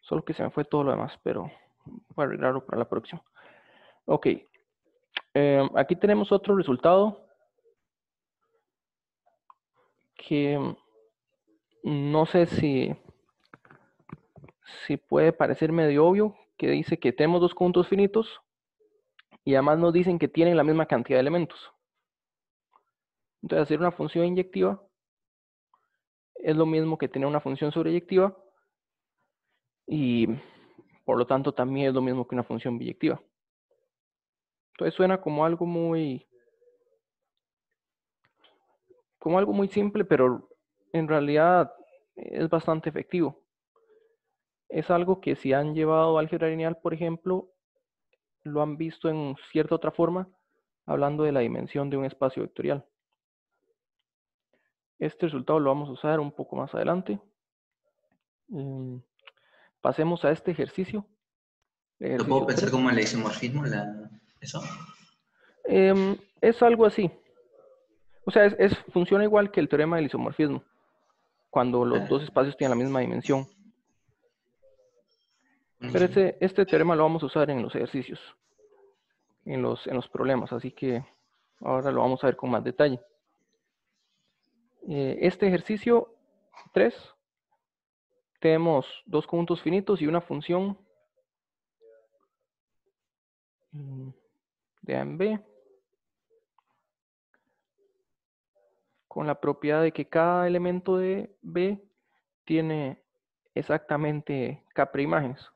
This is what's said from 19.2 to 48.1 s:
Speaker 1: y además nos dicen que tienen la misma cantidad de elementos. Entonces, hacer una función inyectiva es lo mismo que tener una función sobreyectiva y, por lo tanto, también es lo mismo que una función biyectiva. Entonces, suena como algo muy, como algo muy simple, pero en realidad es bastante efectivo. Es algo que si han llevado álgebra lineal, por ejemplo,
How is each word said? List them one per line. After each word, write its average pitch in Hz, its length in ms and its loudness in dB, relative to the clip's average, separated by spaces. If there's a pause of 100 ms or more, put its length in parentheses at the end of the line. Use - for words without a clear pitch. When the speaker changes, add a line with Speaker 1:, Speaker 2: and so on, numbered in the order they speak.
Speaker 1:
y 135 120 2
además 143 240 4
nos 170 140 4
dicen 175 240 2
que 151 100 0
tienen 165 300 4
la 147 60 4
misma 156 220 2
cantidad 127 320 0
de 127 40 4
elementos. 160 500 -4 (1700)
Entonces, 160 220 0
hacer 147 160 -2
una 175 120 0
función 170 340 -2
inyectiva 185 560 -2 (1500)
es 156 200 -2
lo 160 100 2
mismo 160 320 0
que 135 100 -4
tener 135 200 -4
una 147 140 -2
función 139 300 -4
sobreyectiva 175 640 0 (1500)
y, 120 420 0 (760)
por 120 160 0
lo 120 80 2
tanto, 135 260 0
también 135 360 0
es 131 40 0
lo 131 80 0
mismo 127 260 -2
que - 60 -10
una 123 100 -2
función 117 360 -6
biyectiva. 123 420 -4 (1500)
Entonces, 165 220 -4
suena 185 260 2
como 151 240 -2
algo 170 220 -2
muy, 165 600 -4 (3000)
como 165 180 0
algo 202 160 0
muy 202 140 0
simple, 208 380 -2
pero 127 440 2 (420)
en 160 160 -2
realidad 151 640 4 (440)
es - 340 -6
bastante 160 400 -2
efectivo. 151 540 -4 (1300)
Es 156 200 -4
algo 180 320 2
que 135 140 -2
si 135 180 -2
han 151 220 0
llevado 160 420 2
álgebra 160 320 -2
lineal, 160 280 -4
por 165 180 -4
ejemplo, 175 560 -4 (920)